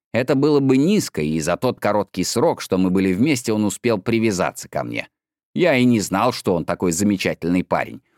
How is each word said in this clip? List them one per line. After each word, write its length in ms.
Это 220
было 260
бы 160
низко, 460
и 180
за 160
тот 240
короткий 440
срок, 360
что 180
мы 120
были 220
вместе, 400
он 120
успел 340
привязаться 720
ко 140
мне. 260
Я 220
и 80
не 160
знал, 320
что 220
он 100
такой 280
замечательный 720
парень. 360